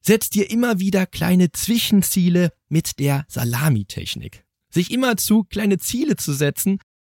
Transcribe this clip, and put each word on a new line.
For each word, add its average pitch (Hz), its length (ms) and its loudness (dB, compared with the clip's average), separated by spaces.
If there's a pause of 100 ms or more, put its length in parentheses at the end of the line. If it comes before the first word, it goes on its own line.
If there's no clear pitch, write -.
Setz - 280 2
dir 196 200 -2
immer 226 300 0
wieder 190 260 0
kleine 180 460 2
Zwischenziele 180 1000 2 (160)
mit - 300 -2
der 139 280 0
Salamitechnik. 120 1160 -4 (260)
Sich 175 200 -2
immerzu 226 520 2
kleine 202 340 -2
Ziele 254 380 -2
zu - 180 -6
setzen 151 460 -2 (340)